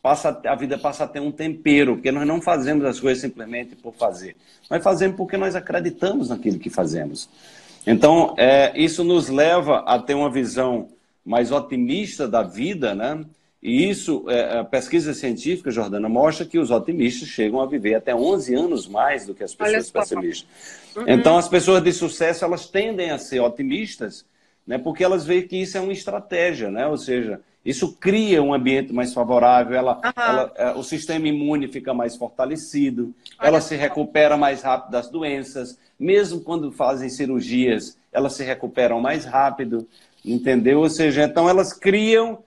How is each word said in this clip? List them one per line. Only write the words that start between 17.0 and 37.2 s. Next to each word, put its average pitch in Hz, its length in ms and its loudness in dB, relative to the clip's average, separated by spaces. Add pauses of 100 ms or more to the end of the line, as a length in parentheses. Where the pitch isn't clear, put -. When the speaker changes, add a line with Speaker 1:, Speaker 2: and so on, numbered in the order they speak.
Speaker 1:
chegam 110 320 -2
a 135 60 0
viver 110 280 -2
até 120 200 -2
onze 139 400 0
anos 143 320 -2
mais 110 400 -2
do 101 80 -10
que - 80 -12
as - 160 -12
Speaker 2:
Olha 214 200 0
Speaker 1:
pessoas - 100 -4
Speaker 2:
só. 220 120 -2 (160)
Speaker 1:
pessimistas. 175 320 -6 (480)
Speaker 2:
Uhum. 226 120 -6
Speaker 1:
Então, 131 300 6
as 170 100 0
pessoas 180 340 4
de 170 100 2
sucesso, 165 520 -2
elas 170 240 -4
tendem 196 420 -4
a 139 80 -6
ser 127 220 -4
otimistas, 131 840 -4 (420)
né? 123 120 -6
Porque 156 260 -4
elas 180 200 2
veem 180 220 0
que 185 100 -8
isso 185 220 -6
é - 20 -4
uma 190 120 -4
estratégia, 175 800 -4
né? 117 160 -4
Ou 151 100 -2
seja, 117 440 -4 (240)
isso 143 320 -4
cria 202 440 2
um 143 140 2
ambiente 131 380 0
mais 123 200 -2
favorável, 123 640 4
ela, 127 280 0
Speaker 2:
Aham. 247 120 0
Speaker 1:
ela, 226 380 0
é, 123 180 -2
o 131 120 -6
sistema 160 420 -4
imune 147 400 0
fica 127 260 -8
mais 120 220 -4
fortalecido, 131 1000 -4 (280)
Speaker 2:
Olha 151 80 4
Speaker 1:
ela 156 120 6
se 156 140 -6
Speaker 2:
só. 139 60 -6
Speaker 1:
recupera 147 560 2
mais 139 260 0
rápido 131 300 -2
das - 180 -4
doenças, 139 680 -8 (220)
mesmo 175 440 2
quando 156 280 -6
fazem 131 380 -2
cirurgias, 123 880 -2 (140)